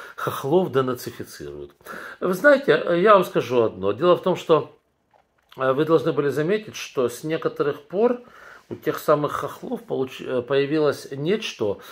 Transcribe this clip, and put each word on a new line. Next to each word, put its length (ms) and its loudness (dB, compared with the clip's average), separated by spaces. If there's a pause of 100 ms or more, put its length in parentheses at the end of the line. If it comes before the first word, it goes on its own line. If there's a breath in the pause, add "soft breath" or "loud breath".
(160 loud breath)
хохлов 560 0
денацифицируют. 1000 -6 (460 loud breath)
Вы 140 -2
знаете, 640 4
я 140 6
вам 100 6
скажу 400 2
одно. 300 0
Дело 220 4
в 60 0
том, 140 0
что, 420 2 (800)
э, 140 2
вы 140 2
должны 260 2
были 180 0
заметить, 460 -2
что 320 -2
с 160 -12
некоторых 600 -4
пор 380 0 (480 loud breath)
у 60 -10
тех 240 -4
самых 320 2
хохлов 560 -8
получ-, 360 -6
э, 200 -2
появилось 640 0
нечто, 720 -4 (120 loud breath)